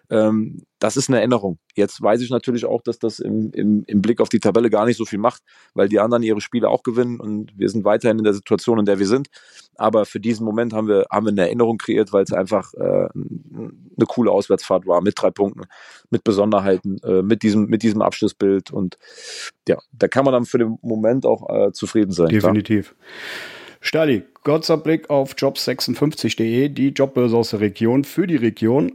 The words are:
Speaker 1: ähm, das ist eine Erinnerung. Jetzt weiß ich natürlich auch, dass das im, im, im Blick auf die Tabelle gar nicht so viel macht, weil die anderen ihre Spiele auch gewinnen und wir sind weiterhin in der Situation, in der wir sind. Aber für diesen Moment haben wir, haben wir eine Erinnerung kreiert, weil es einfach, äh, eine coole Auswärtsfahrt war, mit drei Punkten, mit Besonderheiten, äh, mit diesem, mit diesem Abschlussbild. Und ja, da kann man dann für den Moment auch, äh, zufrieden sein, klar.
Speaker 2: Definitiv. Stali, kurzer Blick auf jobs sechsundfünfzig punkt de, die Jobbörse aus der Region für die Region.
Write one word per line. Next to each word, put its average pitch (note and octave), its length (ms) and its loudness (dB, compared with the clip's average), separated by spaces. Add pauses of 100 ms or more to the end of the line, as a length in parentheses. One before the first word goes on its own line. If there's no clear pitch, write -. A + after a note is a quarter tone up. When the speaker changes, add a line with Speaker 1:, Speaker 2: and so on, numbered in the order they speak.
(100)
Speaker 1:
ähm, A2 520 0 (160)
das A2 180 -2
ist C3+ 140 0
eine B2+ 80 4
Erinnerung. G#2 400 0 (160)
Jetzt G2+ 260 -2
weiß A2+ 220 2
ich A#2+ 80 -8
natürlich A#2+ 340 -2
auch, A#2 180 -2
dass A#2 160 -6
das A2 200 -4
im, G#2+ 340 -4
im, G#2 340 0
im G#2 140 2
Blick G#2+ 220 2
auf A2 80 0
die A2 100 0
Tabelle A2+ 300 2
gar G#2+ 160 2
nicht A#2+ 100 2
so A2+ 80 -6
viel G#2 140 -6
macht, - 240 -2 (320)
weil G2 160 2
die G#2 100 4
anderen A#2+ 220 2
ihre G#2+ 180 0
Spiele G#2+ 300 -2
auch B2+ 120 0
gewinnen A#2+ 380 -2
und G#2+ 380 -8
wir G2+ 100 0
sind G2+ 160 -4
weiterhin A2 340 2
in G#2+ 60 -2
der G#2 80 4
Situation, G#2 460 0
in G#2 80 0
der G2 120 2
wir G2 80 2
sind. C3 220 0 (480)
Aber G#2+ 300 2
für - 140 -10
diesen A2+ 260 -4
Moment A2 260 -2
haben A2 160 -2
wir, G2 220 2
haben G#2 160 0
wir G#2+ 60 0
eine G2 100 0
Erinnerung A2+ 340 0
kreiert, G#2+ 380 -2
weil G2 100 4
es - 80 -4
einfach, F#2+ 420 -2
äh, - 360 0
eine - 1000 -6
coole A2+ 220 0
Auswärtsfahrt F#2 560 0
war, F2 160 2
mit G2+ 180 0
drei F#2+ 100 2
Punkten, G2+ 340 -2 (440)
mit - 160 -2
Besonderheiten, G2 800 2
äh, F#2 200 2
mit G#2 200 0
diesem, G#2+ 240 2
mit A2 160 -2
diesem G#2+ 180 0
Abschlussbild. G2 720 0
Und F#2 260 -6 (720)
ja, - 80 2 (160)
da - 160 0
kann C3+ 160 0
man C3+ 80 4
dann A#2+ 140 2
für - 120 0
den A2+ 220 -2
Moment A#2 460 0
auch, A2+ 240 0
äh, G#2 220 0
zufrieden G2+ 400 -2
sein, E2 160 2
klar. G#2+ 120 2
Speaker 2:
Definitiv. G2 540 0 (880)
Stali, D3+ 400 0 (220)
kurzer D#3 320 2
Blick D#3 340 -2
auf C#3 280 0
jobs - 260 -2
sechsundfünfzig B2+ 720 -2
punkt A2+ 160 0
de, C3 160 2
die C3+ 220 0
Jobbörse B2+ 460 2
aus A#2 140 0
der G#2 100 -4
Region A2+ 440 2
für F3 220 -2
die E3+ 100 0
Region. A#2+ 580 0